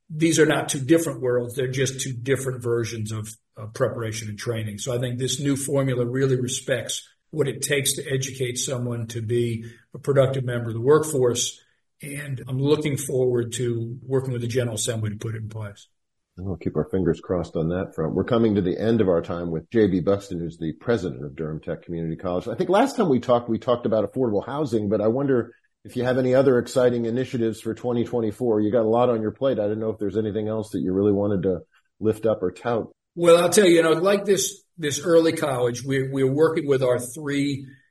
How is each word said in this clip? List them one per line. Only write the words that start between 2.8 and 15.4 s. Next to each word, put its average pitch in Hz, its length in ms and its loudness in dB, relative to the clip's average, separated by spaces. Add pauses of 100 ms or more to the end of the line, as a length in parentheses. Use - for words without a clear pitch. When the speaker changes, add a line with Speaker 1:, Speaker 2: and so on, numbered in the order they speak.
Speaker 1:
of, 107 160 -8 (280)
of 110 180 -14
preparation 113 540 -4
and 104 100 -10
training. 110 400 -6
So 120 160 -6
I 120 40 -2
think 120 200 -4
this 127 220 -4
new 139 160 0
formula 135 500 0
really 131 340 0
respects - 680 -4 (240)
what 143 180 0
it 120 120 -6
takes 143 340 0
to 151 160 -8
educate 131 460 -4
someone 120 520 -4
to 120 120 -8
be 117 440 -2 (280)
a 151 60 -14
productive 135 460 2
member 120 240 -4
of 110 60 -6
the 113 60 -4
workforce. 135 800 2 (400)
And 143 480 -10
I'm 131 100 -4
looking 147 380 2
forward 123 580 0
to 117 480 -4
working 131 300 -2
with 120 80 -4
the 120 80 -4
General 117 280 -2
Assembly 110 340 -4
to 104 60 -8
put 110 180 -8
it 110 80 -10